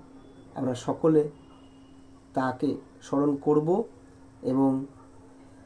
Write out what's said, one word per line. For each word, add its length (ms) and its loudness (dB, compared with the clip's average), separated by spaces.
আমরা 200 -4
সকলে 540 2
তাকে 420 -2
স্মরণ 340 0
করব 480 2
এবং 440 0